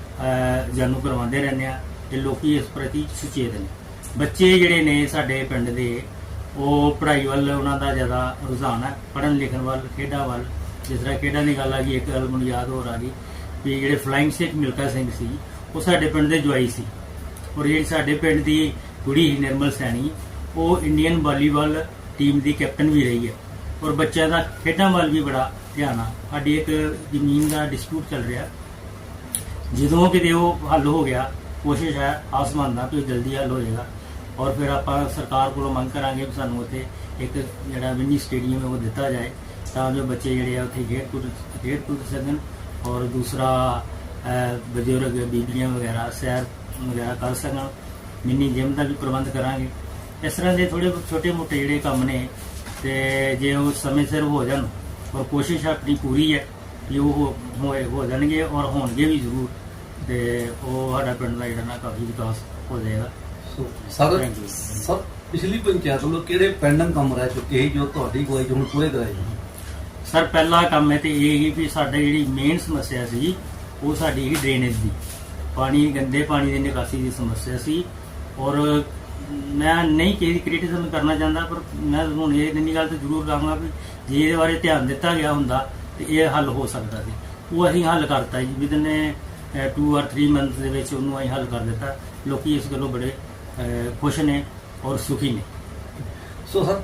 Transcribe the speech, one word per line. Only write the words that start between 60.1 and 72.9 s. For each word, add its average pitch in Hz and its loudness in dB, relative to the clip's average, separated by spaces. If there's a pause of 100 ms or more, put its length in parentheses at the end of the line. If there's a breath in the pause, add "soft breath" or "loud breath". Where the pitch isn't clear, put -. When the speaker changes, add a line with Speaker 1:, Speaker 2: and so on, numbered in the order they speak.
Speaker 1:
ਉਹ 127 -2
ਸਾਡਾ 127 0
ਪਿੰਡ 120 -4
ਦਾ 120 -4
ਜਿਹੜਾ 117 -4
ਨਾ 113 -6
ਕਾਫੀ 113 -6
ਵਿਕਾਸ 110 -4 (360)
ਹੋ 123 -4
ਜਾਏਗਾ। 110 -2 (460)
Speaker 2:
ਸੋ, 131 -4 (220)
ਸਰ, 147 4
Speaker 1:
Thank 185 4
you। 104 -6
Speaker 2:
ਸਰ, - -4 (280)
ਪਿਛਲੀ 190 0
ਪੰਚਾਇਤ 156 2
ਵੱਲੋਂ 165 0
ਕਿਹੜੇ 180 4
ਪੈਂਡਿੰਗ 160 4
ਕੰਮ 139 2
ਰਹਿ 127 0
ਚੁੱਕੇ 131 0
ਸੀ 147 4
ਜੋ 143 0
ਤੁਹਾਡੀ 135 -2
ਅਗਵਾਈ 135 0
'ਚ 127 -2
ਹੁਣ 131 2
ਪੂਰੇ 147 2
ਕਰਾਏ 123 0
ਜਾਣ? 98 -4 (760 loud breath)
Speaker 1:
ਸਰ, 160 4
ਪਹਿਲਾ 165 6
ਕੰਮ 151 6
ਹੈ 147 6
ਤੇ 151 0
ਇਹ 147 6
ਹੀ 151 4
ਵੀ 160 2
ਸਾਡੀ 135 2
ਜਿਹੜੀ 147 4
ਮੇਨ 135 2
ਸਮੱਸਿਆ 131 -2